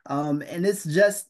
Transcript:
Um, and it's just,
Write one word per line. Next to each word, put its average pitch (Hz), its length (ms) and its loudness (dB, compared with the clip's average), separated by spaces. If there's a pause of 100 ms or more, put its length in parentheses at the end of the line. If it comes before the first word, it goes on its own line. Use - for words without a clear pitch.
Um, 147 360 -2
and 175 240 -4
it's 196 180 0
just, 196 460 2